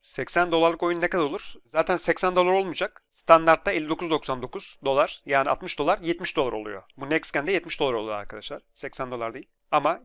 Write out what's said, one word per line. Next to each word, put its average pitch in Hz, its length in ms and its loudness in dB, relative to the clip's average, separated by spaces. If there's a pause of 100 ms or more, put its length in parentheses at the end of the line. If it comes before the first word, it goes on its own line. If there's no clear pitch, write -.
Seksen 175 500 -2
dolarlık 165 320 4
oyun 170 180 0
ne 175 60 0
kadar 175 160 0
olur? 147 300 -6 (120)
Zaten 170 320 0
seksen 180 380 0
dolar 180 160 6
olmayacak. 190 600 0
Standartta 160 600 6
elli 156 180 -4
dokuz 160 200 -4
doksan 139 320 -2
dokuz - 440 -12
dolar, 139 400 2
yani 139 240 2
altmış 156 300 -4
dolar, 165 220 0
yetmiş 170 340 -4
dolar 131 160 0
oluyor. 107 320 -8 (140)
Bu 135 120 -10
Next 156 240 -2
Gen'de 151 180 -2
yetmiş 175 280 -4
dolar 139 140 0
oluyor 107 220 -4
arkadaşlar. 107 460 -12 (120)
Seksen 131 380 -10
dolar 113 220 -6
değil. 131 160 -16 (220)
Ama 151 340 2